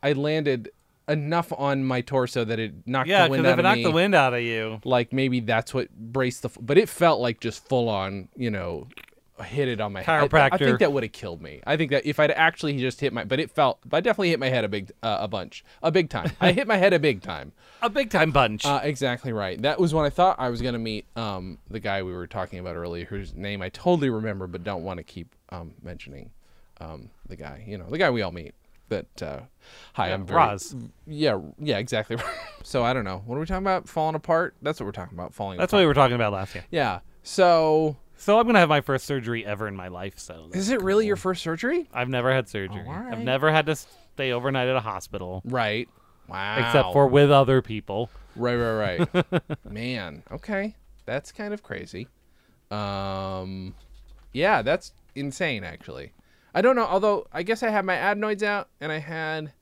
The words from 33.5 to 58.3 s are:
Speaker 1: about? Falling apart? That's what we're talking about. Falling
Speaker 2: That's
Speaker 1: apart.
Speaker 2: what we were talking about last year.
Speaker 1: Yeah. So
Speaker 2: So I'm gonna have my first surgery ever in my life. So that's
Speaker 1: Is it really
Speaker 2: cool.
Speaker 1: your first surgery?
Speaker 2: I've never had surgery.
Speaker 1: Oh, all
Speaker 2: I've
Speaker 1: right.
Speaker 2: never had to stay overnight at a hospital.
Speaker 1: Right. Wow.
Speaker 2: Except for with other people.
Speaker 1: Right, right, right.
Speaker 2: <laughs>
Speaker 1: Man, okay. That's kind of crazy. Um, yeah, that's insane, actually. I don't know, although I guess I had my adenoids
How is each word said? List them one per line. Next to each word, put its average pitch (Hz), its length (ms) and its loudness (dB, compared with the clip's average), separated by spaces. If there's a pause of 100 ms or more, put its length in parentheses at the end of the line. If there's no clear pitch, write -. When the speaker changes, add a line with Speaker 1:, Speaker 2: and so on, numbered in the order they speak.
Speaker 1:
about? 190 260 0
Falling 160 280 -2
apart? 165 440 0
That's 156 200 -4
what 120 60 -8
we're 101 60 -6
talking 92 240 -12
about. 87 160 -10
Falling 98 260 -8
Speaker 2:
That's 180 140 0
Speaker 1:
apart. 208 60 6
Speaker 2:
what 190 60 8
we - 20 6
were 143 80 4
talking 127 220 6
about 110 160 2
last 98 240 -6
year. 90 160 -12
Speaker 1:
Yeah. 113 280 -2 (220)
So 160 760 4 (200)
Speaker 2:
So 208 240 4
I'm 226 60 4
gonna 233 120 6
have 170 100 8
my 147 120 4
first 135 260 -2
surgery 117 400 -4
ever 104 220 -4
in 98 80 -8
my 92 120 -10
life. 92 300 -10
So 80 320 -16
that's 175 60 -8
Speaker 1:
Is 196 140 -2
it 240 120 0
really 196 220 4
Speaker 2:
cool. - 20 0
Speaker 1:
your 202 100 0
first 185 280 -4
surgery? 247 500 -2
Speaker 2:
I've 123 140 -2
never 127 240 2
had 131 160 0
surgery. 101 360 -8
Speaker 1:
Oh, 120 60 -10
all 156 60 -8
Speaker 2:
I've - 160 -8
Speaker 1:
right. 117 120 -8
Speaker 2:
never 135 280 2
had 156 140 4
to 156 100 0
stay - 560 -8
overnight 127 340 0
at 127 80 2
a 127 60 2
hospital. 92 640 -8
Speaker 1:
Right. 117 440 -2 (380)
Wow. 101 320 -4
Speaker 2:
Except 117 340 4
for 143 140 6
with 143 240 8
other 135 320 6
people. 107 480 -6 (240)
Speaker 1:
Right, 120 220 0
right, 110 580 0
right. 175 280 0 (140)
Speaker 2:
<laughs> - 80 -20
Speaker 1:
Man, 104 680 -8
okay. 208 420 -6 (320)
That's 131 240 -8
kind 208 240 -10
of 208 80 -14
crazy. - 460 -12 (600)
Um, 190 1040 -6 (580)
yeah, 156 300 2
that's 139 300 -4 (220)
insane, 139 500 -6
actually. 71 480 -14 (420)
I 190 80 2
don't 254 140 4
know, 226 100 2
although 196 460 2
I 165 100 -6
guess 220 200 -2
I 226 80 2
had 202 140 0
my 185 100 0
adenoids 208 480 0